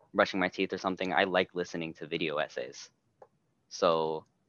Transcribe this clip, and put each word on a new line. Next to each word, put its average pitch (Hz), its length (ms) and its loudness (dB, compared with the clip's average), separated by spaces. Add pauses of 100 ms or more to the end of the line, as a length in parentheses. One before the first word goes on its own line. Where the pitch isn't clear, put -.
(120)
brushing 98 280 2
my 90 80 4
teeth 95 240 -2
or 92 60 -6
something, 92 340 -2
I 95 120 4
like 92 300 0
listening 85 400 -6
to 82 120 -12
video 78 320 -2
essays. 69 520 -8 (800)
So 80 560 2 (240)